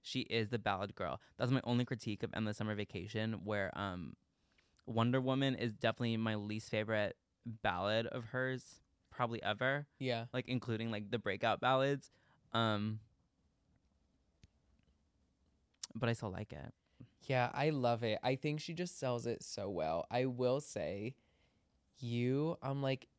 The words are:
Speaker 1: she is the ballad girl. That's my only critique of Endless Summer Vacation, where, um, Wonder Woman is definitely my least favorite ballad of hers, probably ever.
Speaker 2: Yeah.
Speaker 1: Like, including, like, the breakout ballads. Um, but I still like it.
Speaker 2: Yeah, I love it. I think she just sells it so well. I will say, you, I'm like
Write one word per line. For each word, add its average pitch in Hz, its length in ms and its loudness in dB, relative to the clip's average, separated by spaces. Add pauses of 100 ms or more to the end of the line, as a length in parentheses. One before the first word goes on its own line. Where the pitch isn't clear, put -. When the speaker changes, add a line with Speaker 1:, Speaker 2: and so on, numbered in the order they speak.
Speaker 1:
she - 200 -2
is 110 280 0
the 117 100 0
ballad 101 360 0
girl. 82 240 -4 (180)
That's 123 140 2
my 135 140 4
only 120 200 4
critique 113 380 -4
of 104 100 -4
Endless 107 240 0
Summer 107 160 -2
Vacation, 107 720 -4
where, 101 340 -2
um, 90 380 -4 (720)
Wonder 117 360 4
Woman 131 340 2
is 117 180 0
definitely 113 440 0
my 110 180 0
least 107 340 -4
favorite 107 480 0 (280)
ballad 107 600 0
of 117 180 -6
hers, 131 560 -4 (280)
probably 117 320 -2
ever. 131 460 0 (100)
Speaker 2:
Yeah. 120 360 0
Speaker 1:
Like, 123 140 -2
including, 113 440 0
like, 104 180 -4
the 120 100 0
breakout 104 400 2
ballads. 135 520 4 (400)
Um, 107 480 2 (3000)
but 117 140 0
I 117 40 2
still 110 180 -4
like 95 220 -8
it. - 200 -12 (500)
Speaker 2:
Yeah, 127 300 2
I 143 160 2
love 120 340 2
it. 107 200 0
I 131 120 2
think 151 240 -2
she 170 140 -8
just 175 260 -6
sells 120 260 -2
it 117 180 -2
so 101 260 -6
well. 82 420 0
I 127 140 2
will 127 340 2
say, 101 560 -4 (840)
you, 127 600 0
I'm 139 200 -2
like 135 260 0 (120)